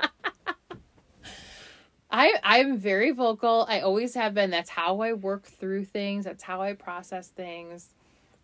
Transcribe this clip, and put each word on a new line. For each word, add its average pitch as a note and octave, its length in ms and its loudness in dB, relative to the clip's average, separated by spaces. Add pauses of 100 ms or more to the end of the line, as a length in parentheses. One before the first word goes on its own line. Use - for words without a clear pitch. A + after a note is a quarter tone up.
(2000)
I, C#4 220 6 (120)
I'm B3+ 340 6
very G3+ 320 2
vocal. A3+ 580 2
I G#3 120 0
always G#3+ 340 0
have A3 200 0
been. G3+ 160 2
That's E3+ 200 -2
how F3+ 300 -2
I A3+ 140 -2
work G3 320 -4
through G3 400 -6
things. G3+ 380 -4
That's - 200 -12
how F#3 180 -6
I G3+ 120 -4
process F#3 540 -12
things. E3+ 600 -14 (560)